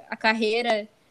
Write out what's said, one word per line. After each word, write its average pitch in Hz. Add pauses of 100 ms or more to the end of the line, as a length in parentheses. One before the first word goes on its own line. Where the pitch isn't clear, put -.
a 233
carreira 220 (240)